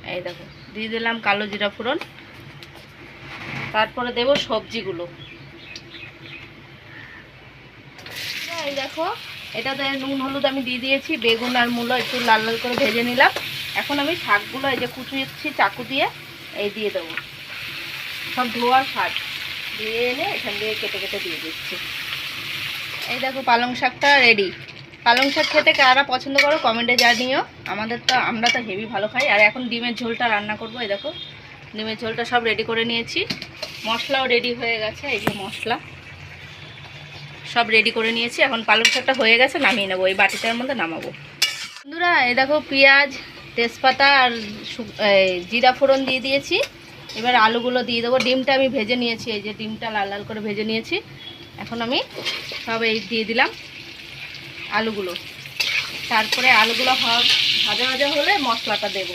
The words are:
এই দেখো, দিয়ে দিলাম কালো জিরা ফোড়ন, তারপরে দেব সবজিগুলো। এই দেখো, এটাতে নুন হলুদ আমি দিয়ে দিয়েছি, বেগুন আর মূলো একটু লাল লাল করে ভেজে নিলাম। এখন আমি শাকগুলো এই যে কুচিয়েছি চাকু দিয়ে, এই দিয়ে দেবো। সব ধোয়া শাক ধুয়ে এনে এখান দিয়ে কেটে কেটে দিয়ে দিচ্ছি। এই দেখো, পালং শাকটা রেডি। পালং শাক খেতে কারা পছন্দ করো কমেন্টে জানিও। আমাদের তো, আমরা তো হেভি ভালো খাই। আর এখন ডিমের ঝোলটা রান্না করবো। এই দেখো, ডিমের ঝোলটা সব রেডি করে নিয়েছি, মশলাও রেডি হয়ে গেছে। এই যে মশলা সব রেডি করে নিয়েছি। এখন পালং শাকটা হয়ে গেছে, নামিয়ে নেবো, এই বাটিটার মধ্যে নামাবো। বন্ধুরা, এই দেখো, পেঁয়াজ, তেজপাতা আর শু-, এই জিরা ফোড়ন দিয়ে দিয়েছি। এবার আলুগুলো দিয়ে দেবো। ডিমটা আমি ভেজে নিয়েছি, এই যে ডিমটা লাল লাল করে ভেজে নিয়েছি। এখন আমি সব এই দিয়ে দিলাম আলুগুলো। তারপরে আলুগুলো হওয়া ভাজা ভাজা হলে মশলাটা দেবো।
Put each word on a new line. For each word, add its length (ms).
এই 160
দেখো, 220
দিয়ে 160
দিলাম 320
কালো 260
জিরা 220
ফোড়ন, 300
তারপরে 400
দেব 220
সবজিগুলো। 720
এই 80
দেখো, 320
এটাতে 300
নুন 220
হলুদ 260
আমি 160
দিয়ে 220
দিয়েছি, 320
বেগুন 400
আর 140
মূলো 240
একটু 260
লাল 220
লাল 160
করে 180
ভেজে 260
নিলাম। 300
এখন 240
আমি 180
শাকগুলো 520
এই 140
যে 40
কুচিয়েছি 600
চাকু 280
দিয়ে, 220
এই 140
দিয়ে 200
দেবো। 220
সব 240
ধোয়া 300
শাক 280
ধুয়ে 340
এনে 260
এখান 240
দিয়ে 160
কেটে 240
কেটে 200
দিয়ে 240
দিচ্ছি। 320
এই 100
দেখো, 240
পালং 320
শাকটা 340
রেডি। 300
পালং 280
শাক 160
খেতে 260
কারা 300
পছন্দ 360
করো 200
কমেন্টে 380
জানিও। 440
আমাদের 400
তো, 80
আমরা 340
তো 100
হেভি 280
ভালো 220
খাই। 200
আর 120
এখন 280
ডিমের 260
ঝোলটা 340
রান্না 280
করবো। 220
এই 100
দেখো, 220
ডিমের 260
ঝোলটা 260
সব 200
রেডি 200
করে 200
নিয়েছি, 360
মশলাও 420
রেডি 280
হয়ে 240
গেছে। 280
এই 140
যে 160
মশলা 400
সব 220
রেডি 220
করে 220
নিয়েছি। 300
এখন 220
পালং 300
শাকটা 200
হয়ে 240
গেছে, 200
নামিয়ে 320
নেবো, 160
এই 80
বাটিটার 400
মধ্যে 200
নামাবো। 360
বন্ধুরা, 360
এই 80
দেখো, 220
পেঁয়াজ, 420
তেজপাতা 540
আর 120
শু-, 300
এই 220
জিরা 220
ফোড়ন 320
দিয়ে 160
দিয়েছি। 360
এবার 220
আলুগুলো 460
দিয়ে 200
দেবো। 160
ডিমটা 360
আমি 140
ভেজে 280
নিয়েছি, 340
এই 120
যে 120
ডিমটা 360
লাল 180
লাল 160
করে 160
ভেজে 240
নিয়েছি। 320
এখন 240
আমি 160
সব 180
এই 180
দিয়ে 240
দিলাম 240
আলুগুলো। 420
তারপরে 420
আলুগুলো 440
হওয়া 240
ভাজা 200
ভাজা 220
হলে 300
মশলাটা 500
দেবো। 260